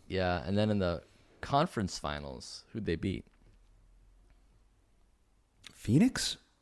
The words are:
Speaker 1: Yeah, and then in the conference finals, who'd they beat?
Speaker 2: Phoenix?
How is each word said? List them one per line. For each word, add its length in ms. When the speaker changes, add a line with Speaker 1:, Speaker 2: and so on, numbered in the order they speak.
Speaker 1:
Yeah, 400
and 100
then 120
in 100
the 220
conference 580
finals, 720
who'd 140
they 100
beat? 300
Speaker 2:
Phoenix? 640